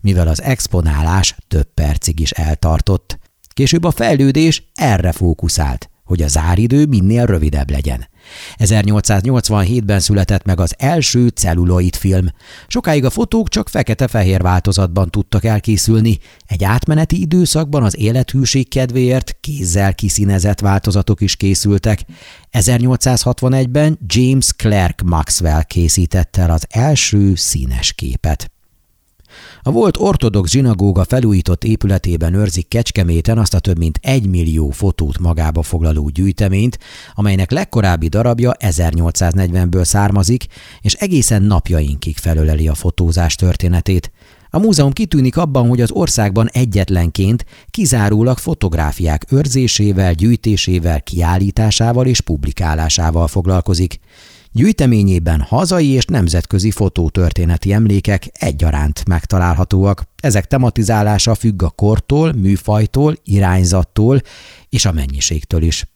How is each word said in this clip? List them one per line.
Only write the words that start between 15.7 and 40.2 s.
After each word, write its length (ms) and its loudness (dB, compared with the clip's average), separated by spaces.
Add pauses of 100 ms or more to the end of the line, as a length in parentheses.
Egy 180 -4
átmeneti 560 0
időszakban 640 0
az 160 0
élethűség 680 0
kedvéért 720 0
kézzel 540 -2
kiszínezett 680 0
változatok 600 0
is 160 -2
készültek. 680 0 (460)
Ezernyolcszázhatvanegyben 1600 0
James 500 2
Clerk 460 0
Maxwell 600 0
készítette 800 0
el 80 2
az 180 0
első 680 2
színes 580 -4
képet. 580 -4 (1120)
A 80 -2
volt 260 2
ortodox 540 0
zsinagóga 540 2
felújított 600 0
épületében 680 0
őrzik 340 -2
Kecskeméten 680 0
azt 160 0
a 40 2
több 200 0
mint 240 -2
egymillió 680 0
fotót 480 -2
magába 440 0
foglaló 460 -2
gyűjteményt, 680 0 (360)
amelynek 360 0
legkorábbi 580 0
darabja 440 0
ezernyolcszáznegyvenből 1300 0
származik, 640 0 (340)